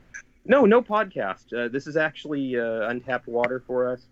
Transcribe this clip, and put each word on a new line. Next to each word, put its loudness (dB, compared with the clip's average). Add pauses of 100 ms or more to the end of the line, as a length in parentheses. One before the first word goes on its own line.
(440)
No, 6
no 6
podcast. -4
Uh, -4
this -6
is -8
actually, -2
uh, -2
untapped -6
water -2
for -2
us, -8